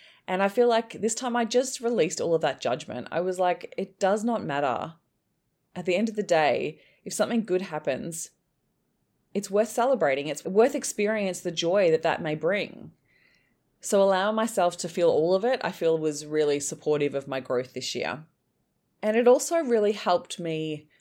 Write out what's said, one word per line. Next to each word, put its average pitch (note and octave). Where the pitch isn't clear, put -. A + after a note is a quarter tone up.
And F#3
I G3+
feel A#3+
like A3+
this A3+
time A#3+
I A#3
just B3+
released A#3
all E3
of D#3+
that D3
judgment. B2
I E3+
was F3+
like, F3+
"It -
does G3+
not A#3
matter. C#3+
At F3
the F3+
end G#3+
of G#3+
the G#3
day, D3
if F3+
something A3+
good F#3
happens, D#3+
it's G3
worth G#3+
celebrating. E3+
It's D3
worth A3
experiencing G#3
the F3
joy E3+
that D#3+
that E3
may D#3
bring." D#3+
So G3+
allowing G3
myself G3
to F3
feel E3+
all D#3
of F#3+
it, B3+
I F3+
feel, E3
was D3+
really D3+
supportive D3
of C3+
my C3+
growth B2+
this -
year. C#3+
And G#3+
it A#3
also D4+
really A3+
helped F3+
me D#3